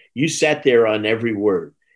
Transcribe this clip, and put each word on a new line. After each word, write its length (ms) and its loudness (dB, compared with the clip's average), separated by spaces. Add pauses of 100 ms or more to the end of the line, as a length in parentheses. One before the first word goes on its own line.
(140)
You 140 -2
sat 360 -2
there 240 4
on 180 -2
every 280 -2
word. 420 -2 (200)